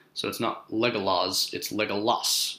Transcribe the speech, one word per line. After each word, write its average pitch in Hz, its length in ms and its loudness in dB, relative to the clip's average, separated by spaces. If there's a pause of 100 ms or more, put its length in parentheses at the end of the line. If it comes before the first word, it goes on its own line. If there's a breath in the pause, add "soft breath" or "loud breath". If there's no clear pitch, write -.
(140 loud breath)
So - 140 -4
it's 101 120 -4
not - 300 -2
Legolas, 95 840 2
it's - 180 -6
Legolas, 104 880 0